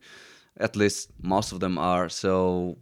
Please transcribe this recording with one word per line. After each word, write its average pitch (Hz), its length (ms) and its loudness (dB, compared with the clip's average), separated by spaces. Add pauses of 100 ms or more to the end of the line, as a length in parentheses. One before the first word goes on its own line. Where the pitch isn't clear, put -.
(580)
At - 180 -2
least 104 340 0 (120)
most 95 300 0
of 92 80 -8
them 92 180 -2
are. 90 300 2
So 90 720 0